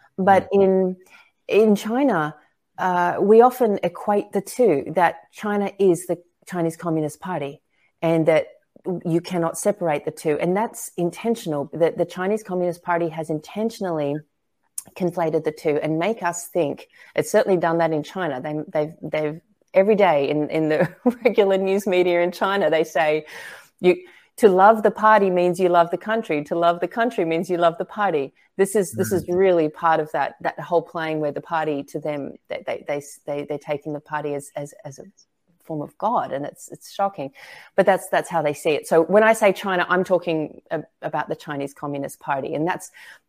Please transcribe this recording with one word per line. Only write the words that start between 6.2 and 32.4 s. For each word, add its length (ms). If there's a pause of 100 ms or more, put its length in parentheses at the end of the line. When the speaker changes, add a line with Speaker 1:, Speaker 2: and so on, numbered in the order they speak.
Speaker 1:
Chinese 280
Communist 440
Party 420 (400)
and 240
that 220 (580)
you 140
cannot 360
separate 480
the 60
two. 300
And 160
that's 400
intentional, 760
that 240
the 80
Chinese 380
Communist 400
Party 280
has 200
intentionally 840 (800)
conflated 480
the 80
two 280
and 200
make 240
us 240
think, 400 (260)
it's 160
certainly 260
done 220
that 140
in 100
China. 380
They, 260
they've, 340
they've 400 (320)
every 220
day 340
in, 220
in 180
the 240 (120)
<laughs> 200
regular 340
news 280
media 360
in 100
China, 380
they 140
say, 420 (540)
you, 160 (400)
to 120
love 340
the 80
party 400
means 300
you 80
love 220
the 80
country. 460
To 120
love 240
the 80
country 360
means 240
you 80
love 220
the 60
party. 480 (240)
This 180
is, 180
this 200
is 120
Speaker 2:
Mm. 120
Speaker 1:
really 320
part 320
of 120
that, 280
that 180
whole 240
playing 380
where 120
the 80
party 440
to 160
them, 340 (140)